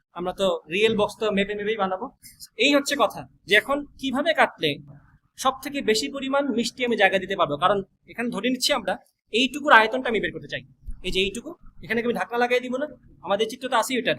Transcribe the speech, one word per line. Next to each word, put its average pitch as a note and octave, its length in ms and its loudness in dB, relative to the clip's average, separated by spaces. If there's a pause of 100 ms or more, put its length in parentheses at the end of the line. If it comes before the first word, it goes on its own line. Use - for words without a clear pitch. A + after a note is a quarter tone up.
(140)
আমরা F3+ 200 -6
তো G3 140 0 (260)
রিয়েল A3 260 4
বক্স G3+ 200 0
তো A3+ 120 -2
মেপে G3 240 0
মেপেই G#3 280 -4
বানাবো। F#3+ 220 -4 (520)
এই C4+ 180 4
হচ্ছে - 280 0
কথা, G3 180 0 (260)
যে G3 140 4
এখন C#4 160 0 (220)
কিভাবে C4+ 340 -2
কাটলে G#3 380 2 (680)
সব C4 160 0 (100)
থেকে C#4+ 180 -6
বেশি C4+ 340 0
পরিমাণ C#4 280 0 (140)
মিষ্টি A#3 300 -4
আমি A#3 160 0
জায়গা F#3+ 200 4
দিতে G3 120 -6
পারবো। D#3 220 0
কারণ F#3 200 2 (340)
এখানে A#3+ 180 -6
ধরে G3 200 -4
নিচ্ছি B3+ 240 0
আমরা G3+ 200 -2 (380)
এইটুকুর C4+ 420 2
আয়তনটা A3+ 360 6
আমি G3+ 140 0
বের D#3+ 120 -4
করতে D3 180 -16
চাই। B2 100 -8 (400)
এই F#3 80 -4
যে F#3 80 0
এইটুকু, G3+ 300 -2 (340)
এখানে A3 180 -2
কি A3 60 -2
আমি A#3 120 2
ঢাকনা G#3+ 180 -4
লাগাই B3 280 2
দিব B3+ 120 -4
না? D4 100 -4 (340)
আমাদের G3 300 0
চিত্র - 180 -10
তো B3+ 120 0
আছেই, E3+ 160 -2
ওইটা E3+ 220 0